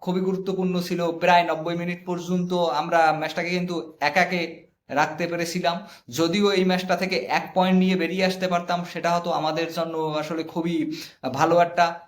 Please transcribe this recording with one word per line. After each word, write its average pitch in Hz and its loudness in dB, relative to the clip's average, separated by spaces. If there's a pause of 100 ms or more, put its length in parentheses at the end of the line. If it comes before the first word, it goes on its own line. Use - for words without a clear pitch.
খুবই 185 -2
গুরুত্বপূর্ণ 185 -2
ছিল। 170 -2
প্রায় 175 2
নব্বই 165 -4
মিনিট 175 -6
পর্যন্ত 180 -2
আমরা 165 2
ম্যাচটাকে 156 -4
কিন্তু 175 -4
এক 147 0
একে 175 0 (220)
রাখতে 156 0
পেরেছিলাম। 170 -2 (220)
যদিও 170 2
এই 185 4
ম্যাচটা 180 2
থেকে 185 -2
এক 165 -2
পয়েন্ট 185 4
নিয়ে 185 4
বেরিয়ে 185 0
আসতে 185 0
পারতাম, 175 -2
সেটা 170 -2
হয়তো 175 0
আমাদের 160 -2
জন্য 165 -4 (220)
আসলে 160 -4
খুবই 165 -2 (420)
ভালো 165 4
একটা 170 2